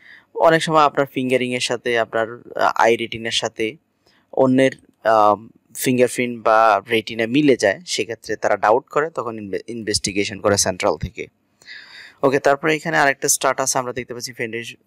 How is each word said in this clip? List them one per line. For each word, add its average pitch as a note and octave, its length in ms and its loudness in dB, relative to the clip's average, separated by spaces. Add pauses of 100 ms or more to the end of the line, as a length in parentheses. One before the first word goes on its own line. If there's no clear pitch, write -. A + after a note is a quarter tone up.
(360)
অনেক D#3+ 280 2
সময় D#3 200 2
আপনার C#3+ 220 2
ফিঙ্গারিংয়ের B2+ 540 -2
সাথে, A#2+ 400 -2
আপনার, A2+ 340 -2
আহ, - 420 -2
আই A#2 200 4
রেটিনার A2+ 360 -8
সাথে A2+ 440 -4 (560)
অন্যের, C3 400 4 (320)
আহ, G#2+ 440 2 (280)
ফিঙ্গারপ্রিন্ট A#2+ 720 0
বা A2 360 4 (100)
রেটিনা A2+ 340 -2
মিলে C3+ 320 2
যায়, F#2+ 280 0
সেক্ষেত্রে G#2+ 500 -8
তারা G#2 220 2
ডাউট G#2+ 300 2
করে, D3+ 220 -2
তখন A#2 300 -8
ইনভে-, F#2+ 280 -8
ইনভেস্টিগেশন G2+ 760 -4
করে G2+ 160 2
সেন্ট্রাল F#2 400 0
থেকে। D#2 300 -12 (960)
ওকে, C#3 160 2
তারপরে D3 360 2
এখানে D#3+ 220 -4
আরেকটা C#3+ 300 0
স্ট্যাটাস C3+ 480 0
আমরা B2 180 -4
দেখতে B2 200 -10
পাচ্ছি, A#2+ 200 -12
পেন্ডিং, A#2 300 -8 (240)